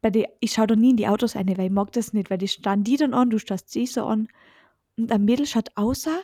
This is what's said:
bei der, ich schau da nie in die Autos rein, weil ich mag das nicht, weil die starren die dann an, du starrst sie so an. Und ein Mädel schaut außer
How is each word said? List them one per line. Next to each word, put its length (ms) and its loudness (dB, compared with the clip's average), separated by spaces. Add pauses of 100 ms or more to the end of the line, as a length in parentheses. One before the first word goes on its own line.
bei 100 2
der, 180 0 (120)
ich 120 -2
schau 120 2
da 100 2
nie 160 6
in 60 4
die 100 0
Autos 280 0
rein, 120 -2 (100)
weil 100 -2
ich 40 -2
mag 220 0
das 200 -4
nicht, 180 -2
weil 80 -4
die 100 -2
starren 340 -2
die 140 2
dann 180 0
an, 160 4
du 80 2
starrst 320 -8
sie 160 -2
so 180 -4
an. 220 -2 (720)
Und 140 -2
ein 140 2
Mädel 220 2
schaut 280 -2
außer 480 -2